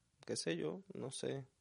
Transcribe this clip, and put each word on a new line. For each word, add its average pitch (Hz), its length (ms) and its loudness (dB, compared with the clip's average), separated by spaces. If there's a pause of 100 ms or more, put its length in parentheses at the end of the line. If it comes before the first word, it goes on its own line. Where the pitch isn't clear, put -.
(260)
qué 113 100 2
sé 165 220 2
yo, 170 240 0 (100)
no 127 180 -2
sé. 131 360 -2 (140)